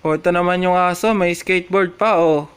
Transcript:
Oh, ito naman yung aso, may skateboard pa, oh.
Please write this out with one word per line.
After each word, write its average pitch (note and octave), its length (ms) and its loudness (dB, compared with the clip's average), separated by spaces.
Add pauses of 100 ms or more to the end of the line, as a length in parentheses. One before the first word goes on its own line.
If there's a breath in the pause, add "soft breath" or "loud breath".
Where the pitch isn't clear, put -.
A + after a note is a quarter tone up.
Oh, D#3 160 -2
ito F3 160 0
naman F3+ 240 0
yung F3+ 160 0
aso, F3+ 400 0
may F3 160 0
skateboard F#3 640 -2
pa, G#3 240 0
oh. D#3 380 0